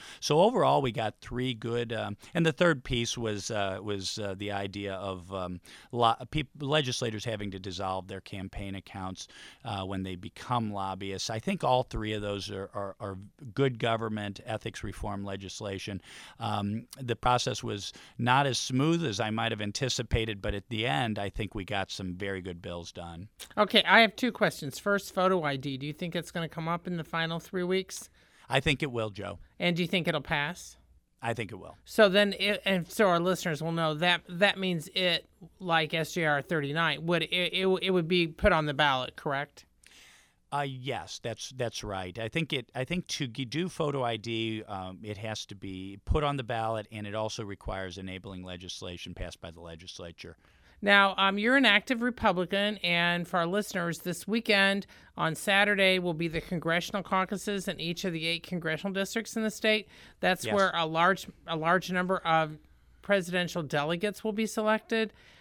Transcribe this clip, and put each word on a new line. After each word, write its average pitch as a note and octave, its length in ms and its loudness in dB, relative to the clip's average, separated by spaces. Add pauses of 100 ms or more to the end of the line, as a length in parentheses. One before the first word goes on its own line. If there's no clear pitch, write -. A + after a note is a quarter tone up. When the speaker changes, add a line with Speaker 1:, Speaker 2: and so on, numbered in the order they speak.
(180)
Speaker 1:
So D3+ 220 4
overall, D#3+ 420 6
we C3 80 2
got A2 300 -4
three B2+ 340 -4
good, A#2 380 -2
um, G#2+ 240 -4 (180)
and E3+ 100 4
the D#3+ 60 6
third D#3+ 320 4
piece A#2+ 340 -2
was, G#2+ 360 -2
uh, G2 280 0
was, G2+ 380 -4
uh, G2+ 180 -4
the G2+ 140 -6
idea G2+ 440 -4
of, F#2+ 380 -6
um, F2+ 280 -6 (320)
lo-, A#2 240 4 (160)
peop-, C#3+ 280 -4
legislators B2+ 640 -2
having G#2 280 -6
to F#2+ 80 -8
dissolve F#2+ 480 -4
their G2 120 -8
campaign F#2+ 540 -10
accounts, F#2+ 540 -10 (360)
uh, G#2 200 -4
when F#2+ 180 -4
they F#2 140 -6
become G#2 560 -4
lobbyists. F#2+ 580 -6
I A2 80 -4
think F#3+ 240 -4
all B2+ 220 4
three G#2+ 300 -4
of G#2+ 80 -4
those G2+ 280 -4
are, G2 240 -6
are, G2 240 -6
are G2 180 -8 (380)
good C3 240 2
government A2 680 -2
ethics A2 380 -6
reform G2+ 420 -6
legislation. G2 800 -6 (380)
Um, G#2+ 480 -2 (120)
the A#2+ 140 0
process B2 480 2
was G#2+ 300 -6 (260)
not B2 260 6
as B2+ 140 0
smooth D#3 460 2
as G#2+ 160 -2
I A2 100 0
might A2+ 220 0
have G#2 80 -4
anticipated, A2 840 -2
but G2+ 100 -2
at G2+ 160 -6
the A2 160 -2
end, B2 360 0
I G2+ 80 -2
think G2+ 260 -6
we G2+ 100 -4
got G2 280 -4
some F#2 240 -6
very G2 260 -4
good F2 180 -8
bills F2 300 -8
done. F2 140 -12 (540)
Speaker 2:
Okay, G#3 280 4
I F#3+ 140 8
have A3 160 4
two A#3+ 160 0
questions. D#3 460 -2
First, G3+ 340 0
photo F#3 300 2
I C#3+ 140 0
D. C3+ 200 -4
Do C3+ 100 -8
you D3+ 60 -6
think E3 240 -6
it's E3+ 140 -6
gonna E3 180 -6
come D#3+ 200 -8
up E3+ 180 -4
in F3+ 100 -4
the D#3+ 80 -4
final E3 340 -2
three F3+ 240 -4
weeks? F#3 460 -2 (400)
Speaker 1:
I C3 120 6
think C#3+ 220 2
it D3 80 0
will, A2+ 200 0
Joe. F#2+ 300 -8 (180)
Speaker 2:
And F3 180 2
do F3 60 0
you E3+ 40 0
think F3 220 0
it'll D#3 140 0
pass? D3+ 560 -4 (420)
Speaker 1:
I A#2 140 0
think G#2+ 180 -6
it G2 40 -12
will. E2 280 -14
Speaker 2:
So G#3+ 240 8
then, G3+ 300 4
it, G3+ 260 0
and F#3+ 260 2
so G#3+ 180 4
our E3+ 120 6
listeners E3+ 420 0
will E3 100 -2
know E3 200 2
that E3+ 340 2
that F#3 320 2
means F3+ 360 0
it, F3+ 340 2 (320)
like E3 320 2
S D#3+ 220 0
J E3+ 100 2
R D3 160 4
thirty-nine, D3+ 640 0
would E3 200 2
it, F3 280 0
it, F#3 300 2
it F#3 80 0
would F3+ 180 4
be F3 180 4
put F#3+ 260 4
on D#3 120 4
the D3+ 80 -2
ballot, C3+ 440 2
correct? C#3+ 500 -6 (840)
Speaker 1:
Uh, C#3+ 160 0
yes, B2+ 560 -6
that's, - 340 -6
that's A#2+ 280 -4
right. F#2+ 340 -6
I A2+ 100 -4
think D#3+ 260 -2
it, B2 200 -4
I C3 100 -2
think F3 240 -4
to - 180 -4
g-, B2 180 -6
do D3+ 240 -4
photo C#3+ 340 -2
I A#2 140 0
D, A2 500 -4
um, F#2 360 -8
it G#2+ 160 -8
has A2 260 -6
to - 100 -16
be F#2+ 520 -10
put D#3 180 2
on C#3+ 140 0
the C3 40 -4
ballot, A2+ 480 -2
and G#2+ 160 -8
it G2+ 80 -8
also G#2+ 300 -4
requires F#2+ 540 -8
enabling F#2 460 -10
legislation F2+ 680 -10
passed F2 300 -10
by F2+ 80 -12
the E2 100 -18
legislature. E2+ 800 -14 (440)
Speaker 2:
Now, G3 340 6
um, G3 220 4
you're A3+ 180 4
an C#4 80 6
active A3 380 4
Republican, G3+ 760 2
and F3 480 2
for F#3 120 0
our E3+ 80 2
listeners, F3 540 -2
this - 280 -6
weekend G3 580 4 (300)
on D#3+ 180 0
Saturday G3 640 6
will F3 140 0
be E3 160 0
the E3+ 140 -4
congressional E3+ 600 0
caucuses F#3+ 640 0
in F3 120 -6
each E3+ 240 -4
of F#3 80 0
the D#3+ 140 -2
eight E3 160 0
congressional E3 500 -2
districts G3 420 -2
in A3 80 0
the A3 80 2
state. G#3+ 380 2 (320)
That's F3+ 240 4
Speaker 1:
Yes. G#3+ 100 2
Speaker 2:
where F#3+ 200 6
a E3 100 2
large, E3+ 420 4 (200)
a E3 100 -4
large E3+ 340 2
number F3+ 280 2
of D#3+ 400 2 (420)
presidential F3+ 600 0
delegates D#3+ 600 0
will A3 100 -2
be A3 140 2
selected. A3 680 0 (260)